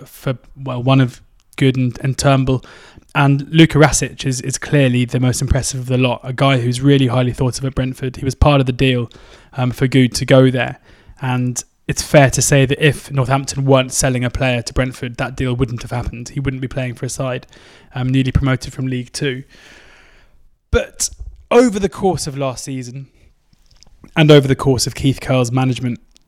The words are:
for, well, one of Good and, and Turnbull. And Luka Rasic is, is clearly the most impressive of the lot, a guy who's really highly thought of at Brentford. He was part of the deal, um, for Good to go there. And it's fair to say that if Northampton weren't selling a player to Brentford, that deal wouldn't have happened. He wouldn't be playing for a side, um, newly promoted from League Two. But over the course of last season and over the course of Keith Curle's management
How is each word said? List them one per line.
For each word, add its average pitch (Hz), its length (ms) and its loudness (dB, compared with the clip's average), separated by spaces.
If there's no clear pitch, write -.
for, - 340 -8
well, 127 260 -8
one 135 180 4
of 127 220 -2
Good 131 200 2
and, 127 240 -2
and 131 160 -4
Turnbull. 135 480 0
And 139 340 2
Luka 160 300 4
Rasic 139 480 2
is, 127 160 -4
is 131 160 -6
clearly 127 460 2
the 120 140 -2
most 123 220 0
impressive 131 400 -2
of 123 60 -10
the 127 120 0
lot, 123 240 0
a 131 100 -8
guy 135 260 2
who's 120 220 -2
really 139 260 4
highly 123 260 0
thought 127 260 -4
of 139 60 -8
at 131 100 -6
Brentford. 131 420 -6
He - 80 -10
was 131 100 -4
part 147 260 4
of 127 60 0
the 127 60 0
deal, 123 380 0
um, 127 160 -2
for 131 180 -2
Good 127 280 4
to 131 100 -6
go 131 240 6
there. 127 280 -4
And 123 440 -4
it's - 140 -6
fair 139 280 6
to 127 120 -2
say 139 220 4
that 143 220 0
if - 240 -2
Northampton 135 540 -2
weren't 131 280 2
selling 127 320 -2
a 120 60 -2
player 123 320 -2
to - 100 -12
Brentford, 127 440 -4
that 131 200 -8
deal 127 200 -4
wouldn't 120 260 -4
have - 80 -14
happened. 120 380 -8
He - 100 -12
wouldn't 135 220 -6
be 131 80 -6
playing 123 260 -8
for 131 120 -10
a - 20 -8
side, 131 380 -8
um, 127 160 -4
newly 131 220 2
promoted 131 420 -2
from 131 140 -8
League 123 260 -8
Two. 131 300 -6
But - 400 -2
over 233 300 4
the 196 80 0
course - 400 -2
of 135 100 -8
last 135 240 -6
season 131 460 -12
and 156 160 6
over 143 160 8
the 135 80 0
course 131 320 0
of 113 80 -6
Keith 135 260 -2
Curle's 127 300 0
management 127 480 -2